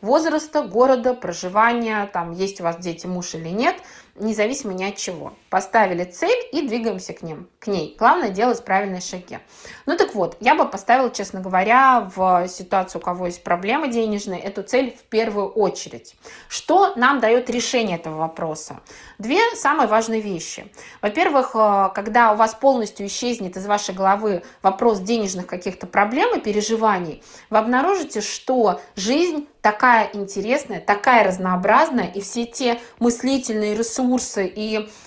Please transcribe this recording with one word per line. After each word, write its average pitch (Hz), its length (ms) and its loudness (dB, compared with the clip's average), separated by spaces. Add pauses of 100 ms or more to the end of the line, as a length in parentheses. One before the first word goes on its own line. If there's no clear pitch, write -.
возраста, 302 640 0
города, 247 520 2
проживания, 214 1000 0
там, 170 200 -6
есть 190 280 -4
у 180 40 -10
вас 170 140 -2
дети, 175 280 -8
муж 180 280 -6
или 160 140 -10
нет, 262 280 0 (400)
независимо 214 580 -4
ни 185 100 -6
от 202 120 -6
чего. 151 360 -10 (160)
Поставили 190 560 2
цель 359 320 0 (160)
и 302 160 -2
двигаемся 220 460 -4
к - 80 -18
ним, 170 260 -12 (100)
к - 80 -12
ней. 185 320 -4
Главное — 262 320 4
делать 233 320 0
правильные 196 380 -2
шаги. 180 380 -12 (480)
Ну 330 100 -2
так - 180 0
вот, 180 260 -2
я 247 140 4
бы - 120 2
поставила, 240 440 0
честно 196 300 -8
говоря, 208 720 4
в 185 340 2
ситуацию, 185 520 -4
у - 40 -18
кого 180 220 -4
есть 175 160 -8
проблемы 220 460 -2
денежные, 208 520 -2
эту 196 220 -8
цель 247 320 0
в - 100 -20
первую 214 440 0
очередь. - 640 -4 (340)
Что 392 460 2
нам 254 260 4
даёт 233 280 4
решение 226 480 -2
этого 156 220 -8
вопроса? 160 640 -6 (380)
Две 254 220 0 (160)
самые 285 320 2
важные 226 320 2
вещи. 196 500 -8 (300)
Во-первых, 269 540 2
э, 202 400 4
когда 220 380 4
у 208 40 2
вас 220 180 2
полностью 233 520 0
исчезнет 208 500 -6
из 190 100 -8
вашей 208 280 0
головы 190 480 0 (200)
вопрос 240 380 4
денежных 190 460 -2
каких-то 185 400 -10
проблем 254 500 2
и 269 40 -2
переживаний, 208 800 -2 (260)
вы 214 100 4
обнаружите, 262 600 0
что 226 600 0 (160)
жизнь 294 500 0 (140)
такая 220 520 4
интересная, 202 680 -4
такая 208 440 4
разнообразная, 190 840 2
и 196 120 -8
все 233 240 -6
те 233 360 -2 (180)
мыслительные 240 800 0
ресурсы, 233 760 -2
и, 214 380 -4 (160)